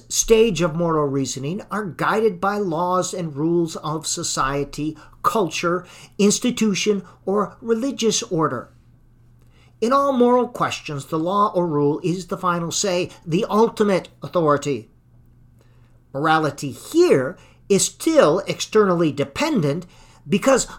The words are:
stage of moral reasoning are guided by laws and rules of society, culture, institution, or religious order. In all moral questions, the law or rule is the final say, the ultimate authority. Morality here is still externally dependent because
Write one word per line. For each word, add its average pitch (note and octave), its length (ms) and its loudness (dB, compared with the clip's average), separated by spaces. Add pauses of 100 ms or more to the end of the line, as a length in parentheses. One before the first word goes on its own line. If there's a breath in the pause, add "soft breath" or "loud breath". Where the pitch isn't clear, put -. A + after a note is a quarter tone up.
stage A3 540 2
of D#3+ 100 0
moral D#3+ 320 0
reasoning C#3 640 -4
are G#3 160 -6
guided F3+ 560 0
by G3+ 160 0
laws F3+ 560 0
and E3 220 -6
rules E3 400 0
of D#3 320 -6
society, C#3+ 920 -4 (240 loud breath)
culture, F3+ 640 -2 (320 loud breath)
institution, G#3 880 0 (200 loud breath)
or G#3 380 -2
religious A3+ 640 -2
order. D3+ 480 -4 (1080 soft breath)
In A#3 140 0
all C#4 180 2
moral A#3+ 360 4
questions, D3 580 -6
the D#3+ 140 -4
law G3+ 340 0
or F3 140 0
rule D3 360 0
is F3 220 -2
the F#3+ 120 -8
final E3+ 340 -2
say, F3+ 400 -2 (120)
the E3+ 240 -2
ultimate G#3 640 2 (140)
authority. C#3+ 680 0 (1200 soft breath)
Morality D3+ 600 0
here F#3+ 640 2 (320 soft breath)
is G3 160 2
still G3+ 640 2
externally F3 640 2
dependent D#3 760 -2 (420 soft breath)
because G#3+ 400 2 (120)